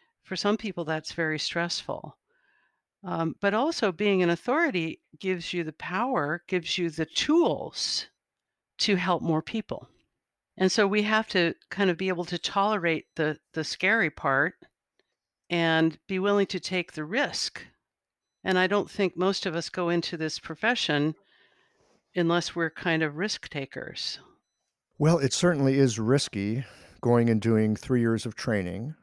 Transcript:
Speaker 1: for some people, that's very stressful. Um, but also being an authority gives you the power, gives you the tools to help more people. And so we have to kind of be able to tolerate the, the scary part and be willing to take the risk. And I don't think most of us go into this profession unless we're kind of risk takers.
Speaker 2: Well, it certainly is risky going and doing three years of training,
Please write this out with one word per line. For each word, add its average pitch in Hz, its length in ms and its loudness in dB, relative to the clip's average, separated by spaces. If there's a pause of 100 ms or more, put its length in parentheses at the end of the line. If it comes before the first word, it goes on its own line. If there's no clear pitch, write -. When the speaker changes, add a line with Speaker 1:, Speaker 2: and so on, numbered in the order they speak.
(240)
Speaker 1:
for 190 120 -10
some 208 200 2
people, 185 300 -6
that's 156 280 -4
very 156 260 -2
stressful. - 760 -6 (880)
Um, 165 380 -2
but 202 140 2
also 240 360 0
being 196 300 2
an 175 80 4
authority 185 720 -2 (180)
gives 185 320 -4
you 175 120 -4
the 156 100 -8
power, 175 760 -2
gives 180 300 -2
you 170 140 0
the 156 160 -4
tools - 1000 0 (680)
to 202 180 2
help 180 280 0
more 160 180 2
people. - 480 -8 (680)
And 190 140 4
so 214 140 4
we 208 160 2
have 220 280 0
to 170 260 2 (160)
kind 196 180 2
of 165 80 0
be 190 120 -2
able 175 160 -2
to 175 120 -6
tolerate 196 680 0 (100)
the, 151 240 -2 (140)
the 160 100 -4
scary 190 480 0
part 147 420 0 (960)
and 165 480 2 (100)
be 190 120 -2
willing 202 280 4
to 185 120 -6
take 180 320 -4
the 156 120 -8
risk. 196 600 -4 (800)
And 185 160 2
I 185 80 4
don't 202 240 0
think 190 260 -2
most 190 300 0
of 160 80 -2
us 170 140 -4
go 175 200 -2
into 170 280 0
this 156 200 -4
profession 156 760 -2 (1000)
unless 170 400 0
we're 165 140 -2
kind 160 320 -2
of 147 160 -2
risk 202 320 -6
takers. - 720 -10 (800)
Speaker 2:
Well, 160 180 6
it 139 160 0
certainly 139 460 4
is 123 180 4
risky 113 640 0 (380)
going 120 280 4
and 110 120 4
doing 107 340 4
three 123 260 0
years 113 260 0
of 107 80 -10
training, 104 680 -4